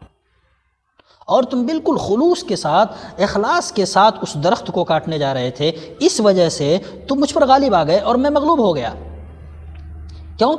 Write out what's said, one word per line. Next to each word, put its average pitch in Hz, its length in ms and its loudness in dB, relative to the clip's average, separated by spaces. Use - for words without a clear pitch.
और 247 160 4
तुम 247 220 -2
बिल्कुल 311 320 -2
खुलूस 254 440 0
के 202 140 -4
साथ, - 640 0
इखलास 226 520 0
के 196 140 0
साथ 214 360 4
उस 180 160 -8
दरख्त 180 320 0
को 175 160 -2
काटने 156 320 -2
जा 139 140 -2
रहे 127 180 -4
थे, 147 180 -2
इस 320 200 2
वजह 190 280 4
से 151 280 0
तुम 277 100 0
मुझ 285 140 0
पर 320 140 2
गालिब 262 280 4
आ 165 100 4
गए 160 160 2
और 220 160 0
मैं 269 160 2
मगलूब 302 280 2
हो 202 140 2
गया।" 123 220 -6
क्यों? 277 240 2